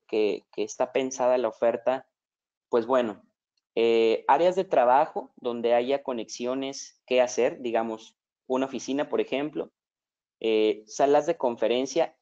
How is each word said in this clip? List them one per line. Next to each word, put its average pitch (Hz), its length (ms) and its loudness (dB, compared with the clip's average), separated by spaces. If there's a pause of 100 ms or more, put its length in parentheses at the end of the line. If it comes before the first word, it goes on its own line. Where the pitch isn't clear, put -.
que, 107 460 -2
que 104 100 -4
está 123 300 -6
pensada 131 440 0
la 120 120 0
oferta? 123 580 -2 (600)
Pues 117 160 0
bueno, 117 360 0 (540)
eh, 113 540 2
áreas 170 260 4
de 190 80 -2
trabajo 143 720 2
donde 120 380 -2
haya 127 300 0
conexiones 131 1000 -8
que 127 140 2
hacer, 127 400 0
digamos, 113 560 -4 (320)
una 127 200 -2
oficina, 135 420 -6
por 113 100 -2
ejemplo, 143 540 -4 (680)
eh, 107 460 2
salas 143 400 2
de 170 100 0
conferencia. 123 880 -2